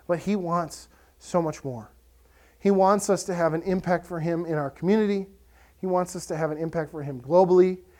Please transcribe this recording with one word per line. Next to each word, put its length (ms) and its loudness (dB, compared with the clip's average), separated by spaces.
But 140 -2
he 160 -2
wants 520 -6
so 240 -2
much 220 -6
more. 260 -10
He 100 2
wants 400 4
us 140 2
to 100 -6
have 200 0
an 80 -4
impact 440 -2
for 140 -8
him 260 -2
in 80 -4
our 160 -4
community. 560 0
He 60 -6
wants 280 -2
us 120 -10
to 100 -6
have 160 -2
an 60 -8
impact 340 -6
for 100 -10
him 180 -8
globally. 580 4